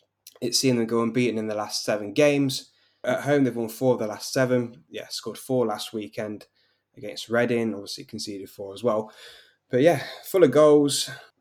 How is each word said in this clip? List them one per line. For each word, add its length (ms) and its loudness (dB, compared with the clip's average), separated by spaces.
it's 180 -2
seen 180 2
them 100 0
go 160 0
unbeaten 340 0
in 100 -4
the 80 -4
last 280 -6
seven 300 -4
games. 580 2
At 180 0
home, 220 2
they've 120 0
won 140 -4
four 240 2
of 60 -4
the 80 -4
last 260 -10
seven. 560 0
Yeah, 200 -10
scored 280 -10
four 280 0
last 280 -6
weekend 540 -8
against 320 -12
Reading, 440 0
obviously 300 -12
conceded 460 -12
four 240 -14
as 100 -16
well. 280 0
But 120 0
yeah, 200 4
full 200 2
of 80 8
goals, 580 4